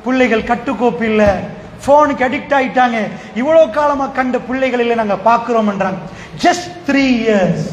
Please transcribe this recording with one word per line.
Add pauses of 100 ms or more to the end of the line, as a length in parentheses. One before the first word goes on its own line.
பிள்ளைகள்
கட்டுக்கோப்பு
இல்ல, (480)
போனுக்கு
அடிக்ட்
ஆயிட்டாங்க, (280)
இவ்வளவு
காலமா
கண்ட
பிள்ளைகள்
இல்ல
நாங்க
பாக்குறோம்ன்றாங்க. (440)
Just
three
years (160)